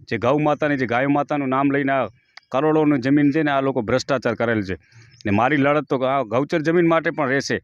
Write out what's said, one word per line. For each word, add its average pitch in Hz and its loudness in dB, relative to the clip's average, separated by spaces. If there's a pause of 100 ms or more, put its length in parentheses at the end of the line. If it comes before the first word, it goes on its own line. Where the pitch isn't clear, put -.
જે 120 -4
ગૌ 131 2
માતાની, 147 0
જે 131 -2
ગાય 120 0
માતાનું 143 -2
નામ 139 0
લઈને 139 -2
આ 131 0 (440)
કરોડોની 151 2
જમીન 143 2
છે 160 0
ને, 151 -2
આ 139 0
લોકો 135 -2
ભ્રષ્ટાચાર 120 -2
કરેલ 117 0
છે. 92 -6 (500)
ને 104 -2
મારી 120 2
લડત 143 2
તો 143 -2
આ 131 0
ગૌચર 135 -2
જમીન 165 2
માટે 165 0
પણ 151 -2
રહેશે. 127 -2